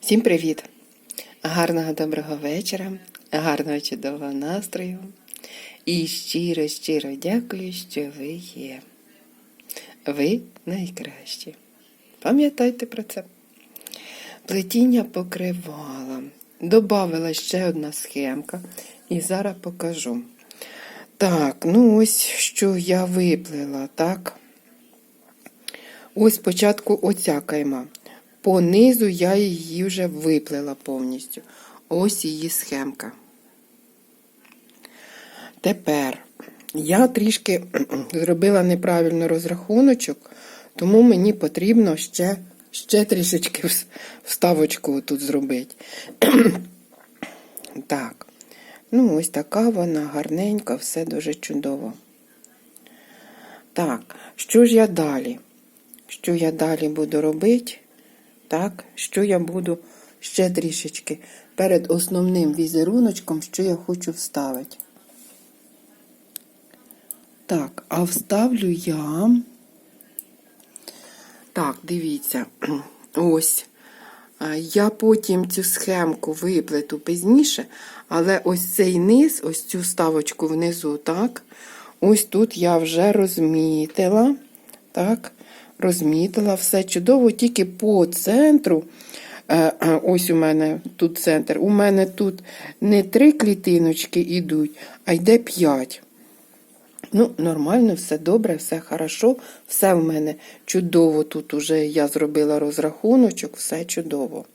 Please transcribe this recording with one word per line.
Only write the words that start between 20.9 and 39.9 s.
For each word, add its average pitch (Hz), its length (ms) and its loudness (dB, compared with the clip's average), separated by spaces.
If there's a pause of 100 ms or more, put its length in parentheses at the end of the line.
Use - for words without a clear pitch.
Так, 160 480 0
ну 214 320 6
ось, 220 280 2
що - 520 -2
я 180 280 0
виплела, 151 920 -2
так? 180 440 -4 (1800)
Ось 214 200 6
спочатку 208 680 0
оця 185 400 0
кайма. 143 460 -4 (600)
По 185 140 4
низу 220 460 6
я 180 280 0
її 170 480 -2
вже 185 240 -4
виплела 151 760 -2
повністю. 131 580 -8 (480)
Ось 185 360 0
її 156 240 -6
схемка. 135 600 -8 (2500)
Тепер 151 640 -2 (480)
я 170 340 4
трішки 208 560 0 (240)
<clears throat> 262 260 -8
зробила 175 500 2
неправильно 170 640 0
розрахуночок, 180 1040 0 (440)